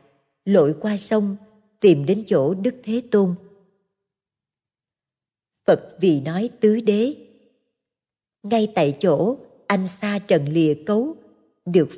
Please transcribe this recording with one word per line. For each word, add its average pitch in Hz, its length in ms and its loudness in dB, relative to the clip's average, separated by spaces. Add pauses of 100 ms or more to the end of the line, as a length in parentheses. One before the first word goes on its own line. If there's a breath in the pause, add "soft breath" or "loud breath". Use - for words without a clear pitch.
(440)
lội 156 360 2
qua 208 160 -4
sông, 202 400 -4 (440)
tìm 147 260 4
đến 202 200 -2
chỗ 156 280 0
Đức 196 280 -4
Thế 226 280 -6
Tôn. 196 240 0 (2250)
Phật - 340 0
vì 156 200 2
nói 180 300 -6 (100)
tứ 214 200 2
đế. 220 340 -2 (1300)
Ngay 214 320 -2
tại 143 260 0
chỗ, 190 380 0 (280)
anh 190 220 -2
xa 208 300 -6 (100)
trần 151 200 0
lìa 156 380 0
cấu, 233 300 -2 (500)
được 175 320 2